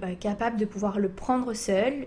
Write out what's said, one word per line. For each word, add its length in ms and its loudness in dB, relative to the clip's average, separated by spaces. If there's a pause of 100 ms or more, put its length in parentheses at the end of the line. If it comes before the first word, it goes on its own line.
euh, 120 -4
capable 420 0
de 80 2
pouvoir 340 -2
le 100 4
prendre 440 0
seul 540 2